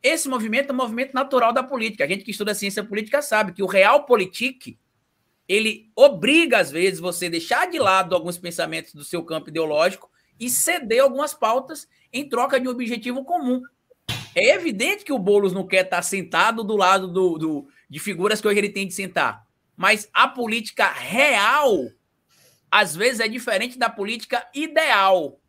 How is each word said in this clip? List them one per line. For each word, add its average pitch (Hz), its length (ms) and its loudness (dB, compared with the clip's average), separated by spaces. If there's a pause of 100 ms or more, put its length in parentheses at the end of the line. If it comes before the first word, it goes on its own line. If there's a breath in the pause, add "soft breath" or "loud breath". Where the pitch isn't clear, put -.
Esse 302 260 0
movimento 247 400 -2
é 277 40 -4
um 247 40 -4
movimento 254 360 -4
natural 254 380 2
da 254 120 0
política. 226 400 -4
A 139 40 -2
gente 196 160 -4
que 226 80 -10
estuda 208 220 -4
ciência 202 300 -6
política 214 380 -2
sabe 214 320 0
que 202 100 -4
o - 20 0
realpolitik, 208 1120 2 (720)
ele 214 480 -2
obriga, 254 640 4
às 151 100 0
vezes, 170 300 -2
você 175 300 -6
deixar 233 400 -2
de 330 100 -6
lado 190 340 2
alguns 175 240 -4
pensamentos 165 560 -8
do 147 100 -20
seu 170 200 -8
campo 160 260 -10
ideológico 160 640 -2 (280)
e 247 100 -8
ceder 262 520 0
algumas 277 320 2
pautas 262 540 -2 (260)
em 285 160 -6
troca 254 300 0
de 247 80 -4
um 254 40 -4
objetivo 247 520 -6
comum. 262 380 -2 (720)
É 214 180 4
evidente 339 500 -2
que 302 100 -4
o 262 40 -2
Boulos 202 360 2
não 185 120 -6
quer 185 200 2
estar 180 160 -2
sentado 196 640 0
do 208 120 -2
lado 190 320 4
do, 180 300 0
do, 156 300 -4 (220 soft breath)
de 139 100 -14
figuras 202 420 -2
que 214 60 0
hoje 208 120 2
ele 202 100 0
tem 196 160 -6
de 185 80 -12
sentar, 165 520 -4 (300)
mas 208 380 0
a 254 140 6
política 226 640 -2
real 233 920 2 (920 soft breath)
às 202 180 4
vezes, 226 280 0
é 226 80 -2
diferente 240 500 -4
da 233 100 0
política 226 640 -6
ideal. 233 960 2